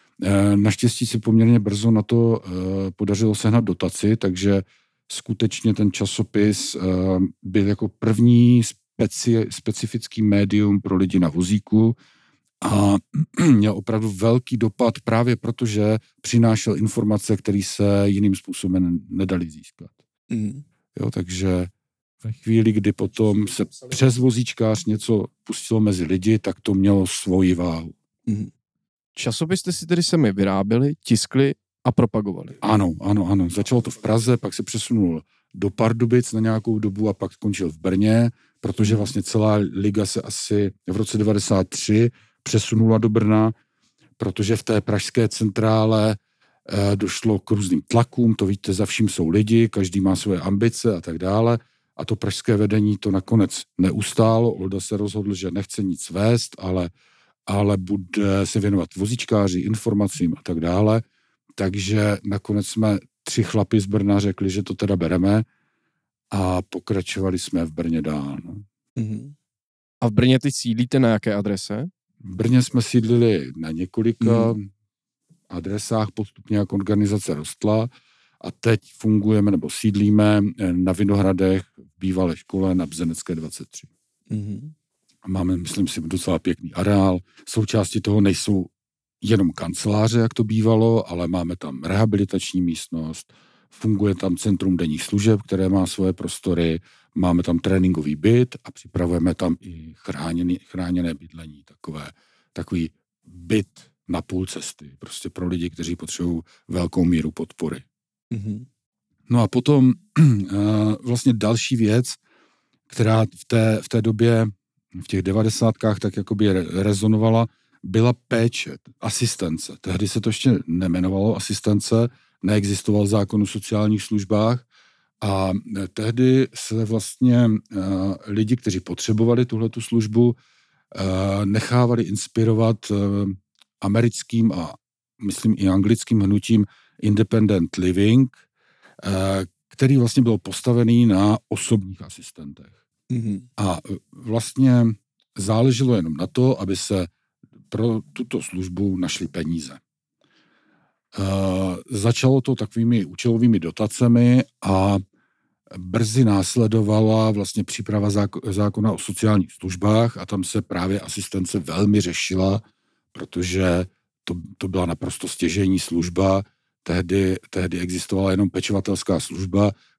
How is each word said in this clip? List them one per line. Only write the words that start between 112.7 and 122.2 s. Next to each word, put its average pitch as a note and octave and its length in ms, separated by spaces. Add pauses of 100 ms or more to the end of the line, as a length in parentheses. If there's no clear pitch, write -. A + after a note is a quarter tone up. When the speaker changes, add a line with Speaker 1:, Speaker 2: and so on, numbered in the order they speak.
Speaker 1:
která A2 340
v - 220
té, A2 360
v - 60
té A2+ 140
době, A2+ 440 (560)
v - 40
těch F#2+ 160
devadesátkách G#2+ 760
tak G#2 180
jakoby G#2 360
re-, F2+ 300
rezonovala, G#2+ 640 (360)
byla A2+ 300 (160)
péče, - 480 (240)
asistence. F2+ 800
Tehdy F#2+ 280
se G#2+ 120
to G#2+ 80
ještě A2+ 380
nemenovalo F#2 680
asistence, G#2+ 720 (340)